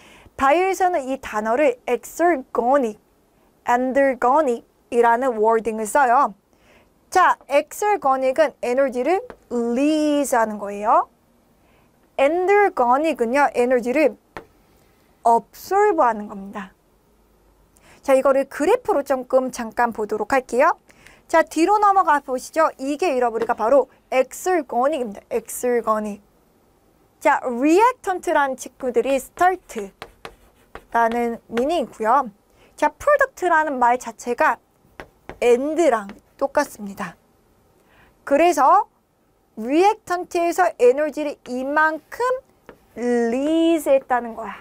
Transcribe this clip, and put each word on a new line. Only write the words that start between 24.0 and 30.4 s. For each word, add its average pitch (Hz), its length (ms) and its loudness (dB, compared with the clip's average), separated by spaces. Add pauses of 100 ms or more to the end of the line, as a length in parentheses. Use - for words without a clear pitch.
엑설거닉입니다. 262 1200 -2
엑설거닉. 220 920 -4 (960)
자, 285 260 0
리액턴트라는 311 1120 0
친구들이 247 640 -4
스타트라는 302 720 -4 (1500)